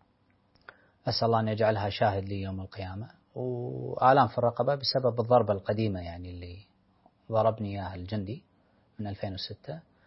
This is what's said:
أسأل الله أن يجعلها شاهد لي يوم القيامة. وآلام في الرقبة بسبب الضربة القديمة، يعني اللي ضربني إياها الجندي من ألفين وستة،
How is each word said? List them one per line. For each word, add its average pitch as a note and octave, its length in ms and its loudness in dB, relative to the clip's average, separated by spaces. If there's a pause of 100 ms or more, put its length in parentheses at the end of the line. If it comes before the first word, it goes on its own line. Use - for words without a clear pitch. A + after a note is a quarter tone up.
(1080)
أسأل A#2 180 0
الله A2+ 140 4
أن A2+ 80 2
يجعلها G#2+ 420 2
شاهد G2 340 0
لي G2 180 -6
يوم F#2+ 200 -6
القيامة. F#2+ 480 -10 (260)
وآلام B2+ 920 4
في - 100 -6
الرقبة A#2+ 380 2
بسبب B2+ 440 0
الضربة A2+ 340 4
القديمة، G2+ 480 -2
يعني F2 300 -12
اللي F2 260 -12 (720)
ضربني A2 440 2
إياها F#2+ 200 -8
الجندي G2 480 -6 (560)
من G#2 80 -8
ألفين G2+ 260 -8
وستة، C#3 460 -12 (280)